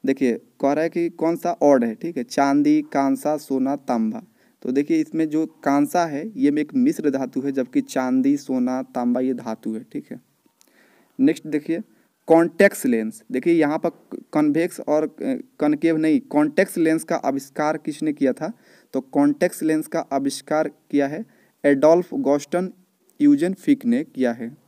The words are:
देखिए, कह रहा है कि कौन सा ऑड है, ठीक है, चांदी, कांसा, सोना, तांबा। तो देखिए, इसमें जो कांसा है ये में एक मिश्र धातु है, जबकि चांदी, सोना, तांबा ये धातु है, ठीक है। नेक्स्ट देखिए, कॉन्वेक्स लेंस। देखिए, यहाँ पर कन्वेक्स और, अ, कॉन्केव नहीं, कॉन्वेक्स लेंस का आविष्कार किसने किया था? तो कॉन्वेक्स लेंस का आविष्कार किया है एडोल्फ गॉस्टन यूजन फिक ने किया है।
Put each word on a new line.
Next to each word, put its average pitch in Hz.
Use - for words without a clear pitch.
देखिए, 135
कह -
रहा 156
है 165
कि 170
कौन 165
सा 175
ऑड 143
है, 113
ठीक 165
है, 123
चांदी, 147
कांसा, 139
सोना, 135
तांबा। 113
तो 127
देखिए, 147
इसमें 156
जो 156
कांसा 147
है 156
ये 143
में 151
एक 147
मिश्र 143
धातु 131
है, 139
जबकि 135
चांदी, 131
सोना, 127
तांबा 123
ये 131
धातु 113
है, 113
ठीक -
है। 120
नेक्स्ट 156
देखिए, 151
कॉन्वेक्स 170
लेंस। 110
देखिए, 170
यहाँ 156
पर 170
कन्वेक्स 151
और, 151
अ, -
कॉन्केव 151
नहीं, 156
कॉन्वेक्स 151
लेंस 160
का 170
आविष्कार 151
किसने 151
किया 135
था? 180
तो 131
कॉन्वेक्स 147
लेंस 156
का 165
आविष्कार 139
किया 143
है 160
एडोल्फ 147
गॉस्टन 143
यूजन 147
फिक -
ने 120
किया 123
है। 117